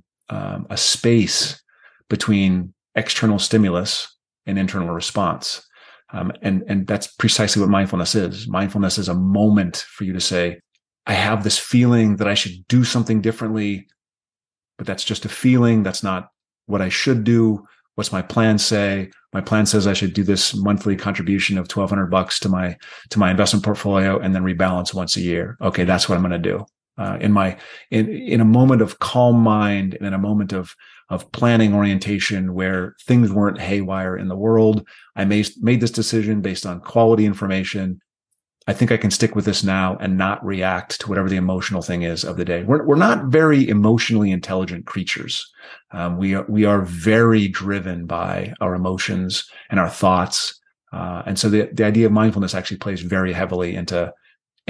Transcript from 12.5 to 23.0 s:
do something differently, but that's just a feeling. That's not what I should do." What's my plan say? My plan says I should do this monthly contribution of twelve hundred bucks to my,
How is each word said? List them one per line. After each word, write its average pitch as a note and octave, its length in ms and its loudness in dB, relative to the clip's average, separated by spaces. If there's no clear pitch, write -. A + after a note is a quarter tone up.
do B2 160 4
something A#2 380 0
differently, G#2+ 640 -4
but - 100 -12
that's G2 160 -8
just - 220 -6
a G#2+ 40 -10
feeling. A#2+ 540 4
That's F#2+ 200 -4
not F#2+ 260 -6
what G2 160 -2
I F#2 80 -2
should A#2+ 340 0
do." A2+ 400 2
What's - 140 -6
my F#2 80 -2
plan - 360 2
say? G2 540 -2
My G2 80 -4
plan G#2+ 240 2
says G2+ 200 2
I G2+ 60 2
should F#2 220 -2
do G#2 100 0
this G2 320 0
monthly G2+ 400 0
contribution G2 640 -2
of F2+ 100 -4
twelve G2 220 -4
hundred F#2+ 200 -2
bucks F#2 300 -2
to - 80 -2
my, F#2 300 -2